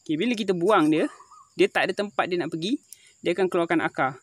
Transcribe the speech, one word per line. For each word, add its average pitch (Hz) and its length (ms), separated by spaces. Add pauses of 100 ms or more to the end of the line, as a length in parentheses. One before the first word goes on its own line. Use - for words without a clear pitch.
Okey, 156 140
bila 226 180
kita 196 240
buang 170 320
dia, 156 160 (480)
dia 180 160
tak 175 220
ada - 20
tempat 208 320
dia 175 160
nak 147 80
pergi, 170 320 (400)
dia 170 160
akan 190 80
keluarkan 170 380
akar. 139 400